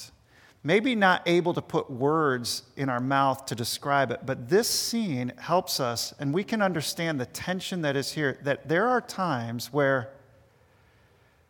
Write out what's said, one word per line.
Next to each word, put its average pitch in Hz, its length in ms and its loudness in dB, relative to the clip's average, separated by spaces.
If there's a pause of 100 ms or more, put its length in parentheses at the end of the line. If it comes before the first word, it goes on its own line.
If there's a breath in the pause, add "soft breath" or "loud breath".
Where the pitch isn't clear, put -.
(600 soft breath)
maybe 220 340 2
not 190 300 4
able 175 280 2
to 170 80 -4
put - 280 -2
words 135 760 0 (120)
in 135 140 -2
our 123 100 0
mouth 135 460 2
to 127 100 -6
describe 135 560 0
it, - 140 -6
but 131 240 -6
this 208 200 4
scene 143 680 -2
helps 180 420 0
us, 117 400 -2
and 139 140 -2
we 202 100 0
can 220 180 -2
understand 165 580 -2
the 123 60 -2
tension 180 560 -6
that 139 140 0
is 139 160 -2
here, 143 320 -2
that 139 240 -2
there 175 200 2
are 247 120 2
times 120 720 -4
where 135 380 2 (1400 soft breath)